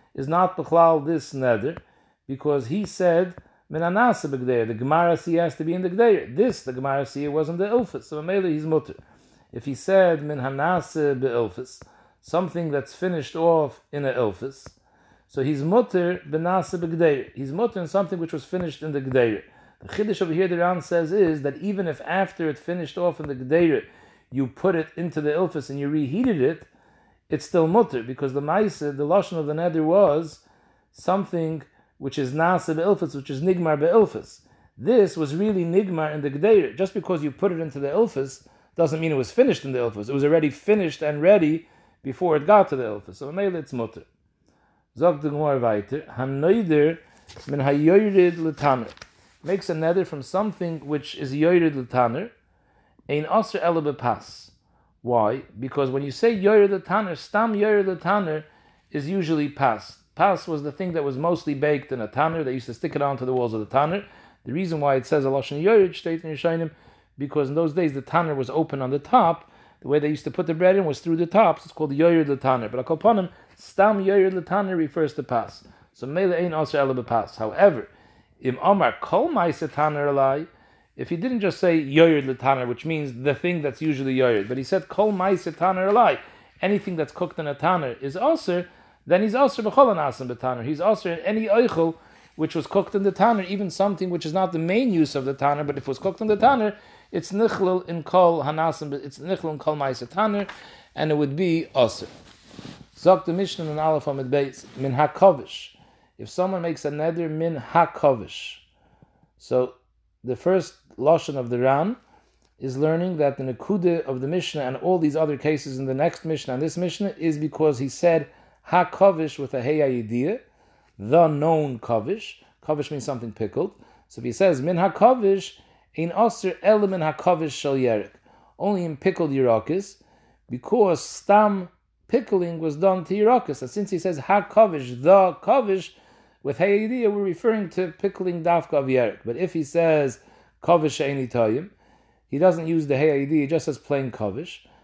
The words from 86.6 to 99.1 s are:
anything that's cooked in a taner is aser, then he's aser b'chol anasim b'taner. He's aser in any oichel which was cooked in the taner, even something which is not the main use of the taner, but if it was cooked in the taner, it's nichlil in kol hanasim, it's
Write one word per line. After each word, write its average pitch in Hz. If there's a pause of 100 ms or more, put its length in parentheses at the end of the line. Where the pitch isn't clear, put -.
anything 190
that's 151
cooked -
in 156
a 143
taner 156
is 139
aser, 185 (380)
then 180
he's 214
aser 262
b'chol 233
anasim 131
b'taner. 123
He's 143
aser 185
in 165
any 214
oichel 196 (400)
which 160
was 160
cooked -
in 196
the 196
taner, 196
even 196
something 190
which 170
is 156
not 180
the 160
main 202
use 160
of 135
the 135
taner, 143
but 143
if 139
it -
was 131
cooked 190
in 220
the 214
taner, 220 (380)
it's 185
nichlil 196
in 170
kol 170
hanasim, 156
it's 143